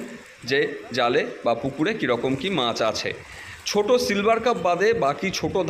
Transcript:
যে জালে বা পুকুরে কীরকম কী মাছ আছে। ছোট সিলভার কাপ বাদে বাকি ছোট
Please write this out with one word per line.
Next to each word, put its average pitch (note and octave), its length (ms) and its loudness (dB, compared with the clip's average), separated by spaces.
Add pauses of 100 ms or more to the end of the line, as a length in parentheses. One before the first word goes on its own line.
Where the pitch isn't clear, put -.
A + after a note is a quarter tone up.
(500)
যে C#3 100 4 (320)
জালে B2+ 300 2 (220)
বা A#2 100 4
পুকুরে C3+ 460 -2
কীরকম B2 400 0
কী F#3 80 -2 (120)
মাছ A#2 220 0
আছে। G#2+ 280 0 (600)
ছোট G#3 180 2 (180)
সিলভার G3+ 340 2
কাপ A#3 260 2
বাদে F3+ 220 4 (160)
বাকি C#3+ 240 0 (100)
ছোট D#3 160 -2 (160)